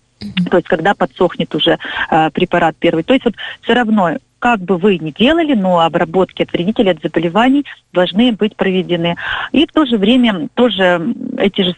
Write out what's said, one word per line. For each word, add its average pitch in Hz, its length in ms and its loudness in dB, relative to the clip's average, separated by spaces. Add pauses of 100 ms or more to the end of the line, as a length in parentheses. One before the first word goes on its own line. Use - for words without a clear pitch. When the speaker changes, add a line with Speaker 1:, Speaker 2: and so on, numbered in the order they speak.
(220)
Speaker 1:
Мгм. 180 300 -4
Speaker 2:
То 185 60 2
есть 165 100 -2
когда 180 260 0
подсохнет - 640 -4
уже, 160 220 0 (340)
э, 160 200 2
препарат 175 460 -2
первый. 165 260 0
То 254 100 0
есть 269 120 2
вот 220 100 -2 (260)
всё 240 120 -2
равно, 214 440 0 (220)
как 240 200 0
бы 185 180 -2
вы 185 200 2
ни 156 140 -8
делали, 294 420 2
но 185 260 2
обработки 170 640 0
от - 80 -10
вредителей, 190 400 0
от 165 100 -6
заболеваний 208 640 0 (280)
должны 180 380 2
быть 214 240 -2
проведены. 170 600 -2 (360)
И 311 140 4
в - 60 -4
то 311 140 2
же 240 120 0
время 214 580 2
тоже 190 580 2 (240)
эти 202 240 -2
же 180 160 -2